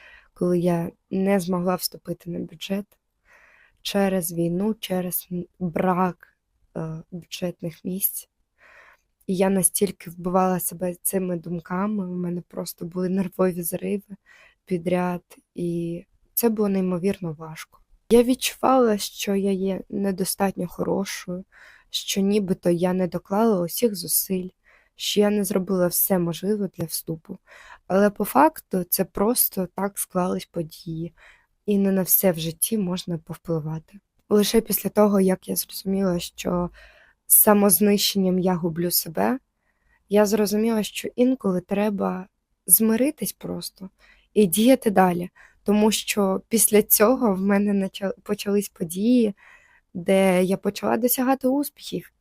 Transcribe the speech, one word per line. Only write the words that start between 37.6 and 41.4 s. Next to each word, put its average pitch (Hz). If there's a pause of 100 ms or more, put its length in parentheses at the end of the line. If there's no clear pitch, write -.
я 185
гублю 170
себе, 196 (720)
я 208
зрозуміла, 214
що -
інколи 233